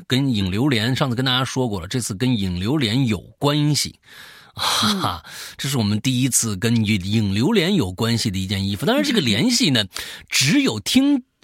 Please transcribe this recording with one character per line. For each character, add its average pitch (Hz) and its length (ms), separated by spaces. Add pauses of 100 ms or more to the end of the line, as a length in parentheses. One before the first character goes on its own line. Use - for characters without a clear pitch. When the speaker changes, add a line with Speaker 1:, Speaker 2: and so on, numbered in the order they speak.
Speaker 1:
跟 131 280
影 98 160
榴 117 200
莲， 120 260
上 139 140
次 117 60
跟 131 100
大 127 120
家 131 60
说 127 240
过 98 140
了， 90 80
这 131 100
次 107 160
跟 123 220
影 92 200
榴 113 200
莲 127 300
有 101 120 (180)
关 147 380
系。 - 240 (560)
哈 - 320 (100)
哈， 101 280
Speaker 2:
嗯。 - 60 (260)
Speaker 1:
这 143 100
是 135 100
我 113 60
们 104 160
第 127 220
一 131 80
次 110 260
跟 113 300
影， 104 160
影 101 320
榴 123 180
莲 196 240
有 98 160
关 113 260
系 110 140
的 92 60
一 95 100
件 98 180
衣 101 120
服。 - 80
当 226 100
然 294 80
这 285 100
个 226 60
联 135 320
系 233 200
呢， 117 120 (240)
Speaker 2:
<laughs> - 220
Speaker 1:
只 190 320
有 120 180
听 269 460 (180)